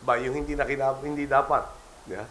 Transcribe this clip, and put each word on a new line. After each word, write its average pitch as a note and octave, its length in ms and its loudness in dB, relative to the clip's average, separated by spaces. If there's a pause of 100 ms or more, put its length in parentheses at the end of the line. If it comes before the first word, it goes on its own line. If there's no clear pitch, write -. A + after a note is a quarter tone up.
ba, B2 160 2
yung B2+ 200 -2
hindi D3 200 -2
na C#3+ 80 2
kina-, C3+ 400 0
hindi D3 240 -4
dapat, C#3 360 4 (440)
yeah? G2+ 220 -8